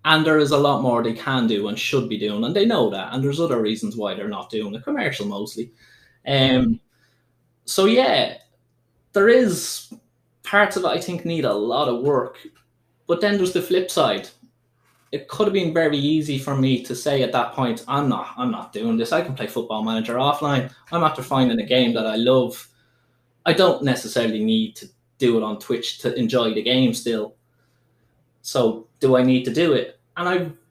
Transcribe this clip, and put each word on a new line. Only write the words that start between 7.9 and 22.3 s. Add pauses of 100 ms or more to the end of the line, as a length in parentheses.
there
is (500)
parts
of
it
I
think
need
a
lot
of
work. (680)
But
then
there's
the
flip
side. (840)
It
could
have
been
very
easy
for
me
to
say
at
that
point,
"I'm
not,
I'm
not
doing
this.
I
can
play
Football
Manager
offline. (220)
I'm
after
finding
a
game
that
I
love. (800)